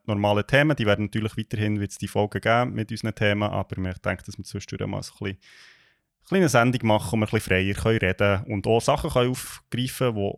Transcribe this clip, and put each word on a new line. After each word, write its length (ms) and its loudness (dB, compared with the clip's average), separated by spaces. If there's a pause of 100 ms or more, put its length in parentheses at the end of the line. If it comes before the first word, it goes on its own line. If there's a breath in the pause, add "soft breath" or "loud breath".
normalen 420 2
Themen. 280 4
Die 100 -2
werden 200 4
natürlich 320 -4
weiterhin 420 -2
wird's 200 -6
die 80 -6
Folgen 340 -2
geben 320 2
mit 180 -4
unseren 220 -4
Themen, 300 2
aber 340 -4
wir 160 -4
denken, 320 -6
dass 120 -14
wir 80 -12
zwischendurch 440 -8
mal 140 -6
so 100 -16
ein 220 -8
bisschen, 20 -18
eine 920 -20
kleine 220 4
Sendung 380 4
machen, 240 2
wo 60 0
wir 100 0
ein 40 -8
bisschen 100 2
freier 340 0
können 240 0
reden 520 2
und 140 -4
auch 160 2
Sachen 300 0
können 200 2
aufgreifen 840 -4
können, 160 -2
die 60 -12